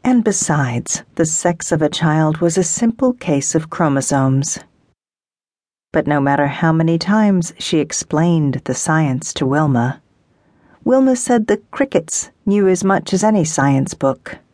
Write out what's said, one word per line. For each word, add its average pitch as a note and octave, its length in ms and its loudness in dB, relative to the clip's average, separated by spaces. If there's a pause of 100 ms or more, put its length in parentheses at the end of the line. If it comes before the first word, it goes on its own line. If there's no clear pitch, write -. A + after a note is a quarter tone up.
And B3 200 2
besides, D3 800 -2 (120)
the D#3+ 100 0
sex E3+ 460 -2
of E3 100 0
a D3+ 80 2
child D#3 480 0
was E3+ 200 0
a F#3+ 60 2
simple A#3 500 0
case C#3+ 400 -2
of D#3+ 160 -2
chromosomes. C#3 880 0 (1300)
But D3+ 160 0
no D3 140 2
matter C#3 260 2
how E3 240 0
many E3 260 2
times F#3+ 600 0
she - 220 -2
explained D3+ 880 0
the B2+ 100 -4
science D#3 580 -2
to C#3+ 120 -2
Wilma, C3+ 560 0 (840)
Wilma C4 320 2
said A#3+ 320 0
the G#3+ 140 0 (100)
crickets - 580 -4 (160)
knew G3+ 220 2
as F#3 160 2
much F#3+ 300 0
as F#3+ 100 0
any G#3+ 200 2
science C#3 500 0
book. - 440 -4 (160)